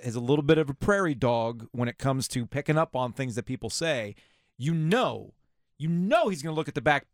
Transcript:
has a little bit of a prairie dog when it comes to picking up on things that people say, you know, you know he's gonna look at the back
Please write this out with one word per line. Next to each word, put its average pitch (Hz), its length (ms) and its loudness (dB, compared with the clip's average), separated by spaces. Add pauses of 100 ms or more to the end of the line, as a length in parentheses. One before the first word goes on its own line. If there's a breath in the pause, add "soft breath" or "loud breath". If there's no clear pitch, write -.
has 117 120 -6
a 123 60 -4
little 143 240 2
bit 156 140 6
of 147 120 0
a 139 40 -6
prairie 196 400 2
dog 117 580 0
when 120 160 -2
it - 100 -8
comes 135 300 -2
to 120 180 -4
picking 147 320 0
up - 160 0
on 123 180 -2
things 127 220 -6
that 113 100 -4
people 117 260 -6
say, 123 440 -2 (420)
you 147 180 -2
know, 156 600 0 (440)
you 151 100 -4
know 214 400 2
he's 160 140 -4
gonna 160 120 -6
look 151 140 -2
at - 60 -12
the 147 60 -2
back 143 340 2